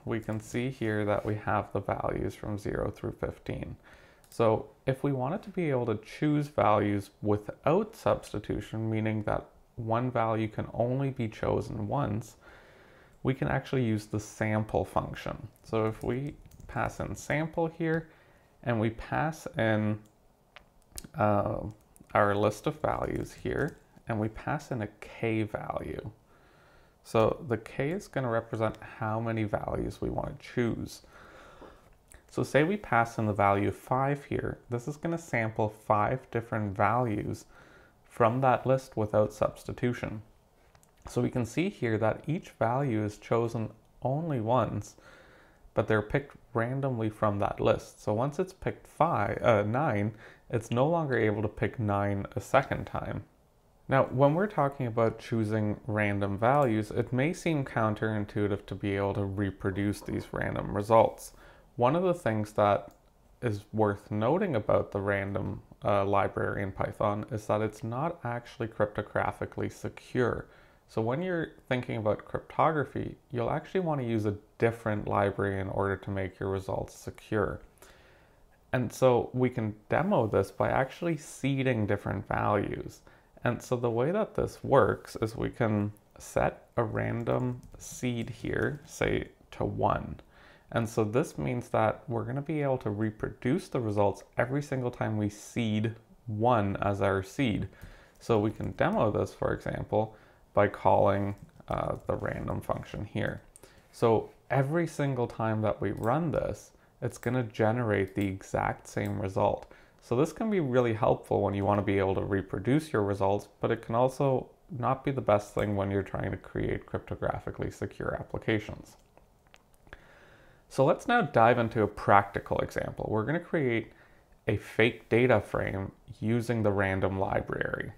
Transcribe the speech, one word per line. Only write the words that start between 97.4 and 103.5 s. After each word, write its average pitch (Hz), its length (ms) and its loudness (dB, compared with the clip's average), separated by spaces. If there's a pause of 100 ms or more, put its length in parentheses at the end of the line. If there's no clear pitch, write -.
So 113 180 2
we 104 120 2
can 104 220 -6
demo 139 380 2
this, 98 220 0
for - 200 -2
example, - 640 -2 (380)
by 101 160 4
calling, 101 640 4 (340)
uh, - 280 -2 (100)
the - 80 -2
random - 460 -4
function - 440 -6
here. - 360 -4 (500)